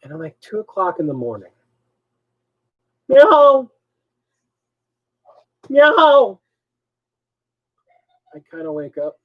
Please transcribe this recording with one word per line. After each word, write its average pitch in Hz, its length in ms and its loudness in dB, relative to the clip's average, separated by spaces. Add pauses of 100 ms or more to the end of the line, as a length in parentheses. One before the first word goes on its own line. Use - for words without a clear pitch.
And 135 100 -20
I'm 156 60 -18
like, 160 220 -18
two 214 200 -14
o'clock 180 380 -8
in 156 80 -6
the 143 80 -8
morning. 117 360 -14 (1600)
Meow! 277 640 4 (2000)
Meow! 285 720 2 (1900)
I 151 40 -20 (120)
kinda 160 220 -14
wake 147 260 -14
up 147 260 -12